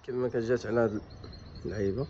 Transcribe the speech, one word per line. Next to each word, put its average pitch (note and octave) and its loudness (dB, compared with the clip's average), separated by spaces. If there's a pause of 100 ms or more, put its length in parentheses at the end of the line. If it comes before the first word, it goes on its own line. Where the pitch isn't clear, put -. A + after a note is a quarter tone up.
كيف B2+ -4
ما B2 2
كان A#2 2
جات A#2+ 2
على A2+ 4
هاد G#2+ 4 (640)
اللعيبه G2 0